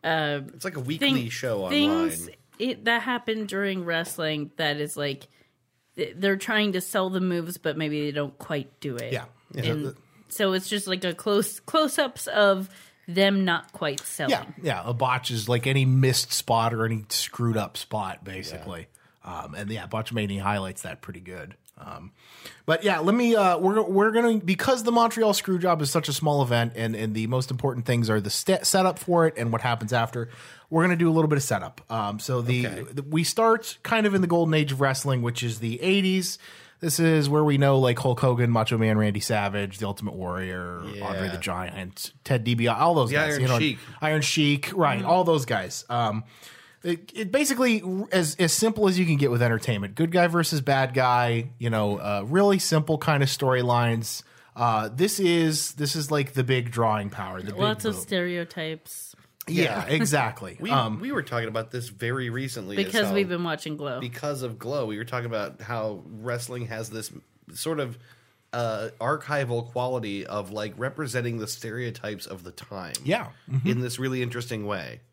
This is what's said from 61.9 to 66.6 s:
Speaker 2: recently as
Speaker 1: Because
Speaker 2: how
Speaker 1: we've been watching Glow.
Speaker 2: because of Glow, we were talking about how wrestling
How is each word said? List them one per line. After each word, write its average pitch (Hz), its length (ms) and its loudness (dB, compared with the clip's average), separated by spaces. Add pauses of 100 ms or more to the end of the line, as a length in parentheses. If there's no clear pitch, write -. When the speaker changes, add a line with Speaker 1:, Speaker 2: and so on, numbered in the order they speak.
Speaker 2:
recently 117 460 -6
as 196 80 0
Speaker 1:
Because 196 240 0
Speaker 2:
how 196 60 0
Speaker 1:
we've 196 140 2
been 175 160 -4
watching 156 320 -6
Glow. 139 240 -8
Speaker 2:
because 127 420 -6
of 120 160 -8
Glow, 131 280 -4
we 107 120 -6
were 117 60 -6
talking 120 220 -6
about 107 340 -6
how 110 460 -6
wrestling 120 600 -8